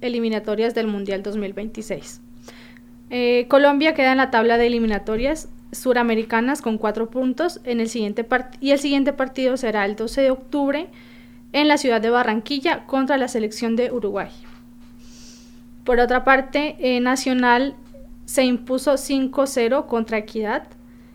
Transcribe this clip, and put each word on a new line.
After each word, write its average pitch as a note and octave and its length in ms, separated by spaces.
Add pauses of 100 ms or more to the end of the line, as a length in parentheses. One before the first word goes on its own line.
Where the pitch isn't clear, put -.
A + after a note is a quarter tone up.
eliminatorias A3+ 760
del A3+ 120
Mundial G3 360
dos G3+ 140
mil G3+ 160
veintiséis. G#3 680 (880)
Eh, A#3+ 380
Colombia C#4+ 440
queda C4 200
en C4 40
la C4 140
tabla A#3 260
de A#3+ 120
eliminatorias A3+ 800 (220)
suramericanas A#3 920
con A3 160
cuatro A3+ 320
puntos C4 540
en A#3+ 160
el A3+ 100
siguiente A3 340
part-, B3 360
y C4+ 100
el C#4 80
siguiente C#4 340
partido C4 460
será G#3+ 260
el G#3 100
doce A3+ 280
de C4+ 80
octubre C#4+ 580 (640)
en D4 160
la D4 80
ciudad B3 240
de A3 80
Barranquilla B3 800
contra C4+ 320
la B3+ 100
selección A3+ 480
de B3 160
Uruguay. G3+ 380 (1500)
Por A#3+ 160
otra B3 240
parte, C4+ 560
eh, B3+ 180
Nacional B3+ 800 (480)
se - 200
impuso B3+ 520
cinco C4+ 500
cero C4+ 400
contra A3+ 320
Equidad A3 460 (500)